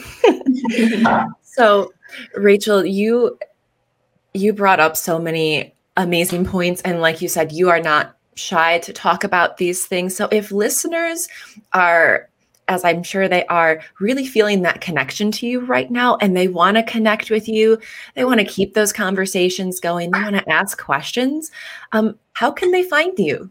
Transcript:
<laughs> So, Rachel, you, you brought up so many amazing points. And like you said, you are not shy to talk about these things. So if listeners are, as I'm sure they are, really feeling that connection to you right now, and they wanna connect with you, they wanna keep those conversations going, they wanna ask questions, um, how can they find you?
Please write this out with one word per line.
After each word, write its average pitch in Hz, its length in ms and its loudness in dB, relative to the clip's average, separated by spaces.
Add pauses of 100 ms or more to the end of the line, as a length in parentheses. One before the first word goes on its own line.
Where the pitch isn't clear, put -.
(220)
<laughs> 226 1040 2 (280)
So, 208 380 4 (420)
Rachel, 202 480 4
you, 214 560 0 (960)
you 202 220 0
brought 196 260 4
up 156 160 2
so 165 220 -2
many 160 560 -2 (220)
amazing 175 500 0
points. 175 360 -2
And 175 180 -4
like 160 200 0
you 175 80 -4
said, 160 240 -2
you 180 180 2
are 170 100 4
not 156 360 0 (180)
shy 170 440 0
to - 140 -8
talk 185 320 -2
about 185 340 0
these 180 280 -4
things. 185 300 -4
So 208 160 -4
if 208 180 -2
listeners 330 800 -4 (440)
are, 170 560 4 (400)
as 185 160 -2
I'm 175 180 2
sure 190 260 -2
they 180 180 2
are, 165 340 2 (200)
really 262 260 -2
feeling 208 360 2
that 170 180 0
connection 160 520 -2
to 226 140 -8
you 247 140 -2
right 254 300 -2
now, 247 260 2
and 190 200 0
they 180 120 2
wanna 185 340 2
connect 220 480 -2
with 214 180 0
you, 220 300 4 (360)
they 254 100 -2
wanna 240 200 2
keep 196 300 -4
those 208 180 0
conversations 185 880 -2
going, 170 300 -4
they 196 120 -2
wanna 202 260 -2
ask 165 340 -2
questions, 254 680 -4 (420)
um, 220 260 0 (140)
how 247 180 0
can 359 200 0
they 359 120 2
find 359 360 0
you? 180 320 -2